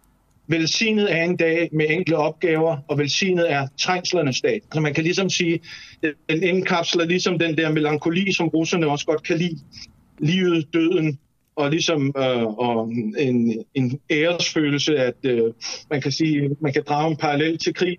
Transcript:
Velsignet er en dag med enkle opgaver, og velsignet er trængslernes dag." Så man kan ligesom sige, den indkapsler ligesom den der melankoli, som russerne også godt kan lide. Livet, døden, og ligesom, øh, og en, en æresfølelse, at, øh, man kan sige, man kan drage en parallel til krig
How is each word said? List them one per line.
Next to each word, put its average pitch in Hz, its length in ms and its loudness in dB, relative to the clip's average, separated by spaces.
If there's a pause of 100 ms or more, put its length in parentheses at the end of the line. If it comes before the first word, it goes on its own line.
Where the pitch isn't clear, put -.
(480)
Velsignet 180 720 0
er 165 60 2
en 180 140 0
dag 165 360 2
med 156 160 2
enkle 160 280 0
opgaver, 160 600 0 (100)
og 147 100 -2
velsignet 170 540 0
er 135 160 -2 (100)
trængslernes 175 640 -2
dag." 110 200 0 (120)
Så 156 60 0
man 151 140 0
kan 160 100 0
ligesom 180 260 0
sige, 170 300 0 (680)
den 160 140 0
indkapsler 175 600 0
ligesom 180 340 0
den 165 180 0
der 160 140 0
melankoli, 156 600 0
som 170 140 0
russerne 160 400 0
også 143 180 -2
godt 156 180 -2
kan 170 140 -2
lide. 160 220 -2 (600)
Livet, 170 540 0
døden, 165 460 2 (360)
og 143 160 0
ligesom, 151 460 0
øh, 127 260 2
og 113 440 0 (320)
en, 117 440 2 (100)
en 131 260 0 (100)
æresfølelse, 156 880 0
at, 123 160 0 (100)
øh, 117 300 2 (360)
man 143 120 -2
kan 139 100 -2
sige, 147 380 0 (120)
man 143 120 -2
kan 147 140 0
drage 151 240 2
en 143 60 -2
parallel 156 400 0
til 165 160 -2
krig 180 260 0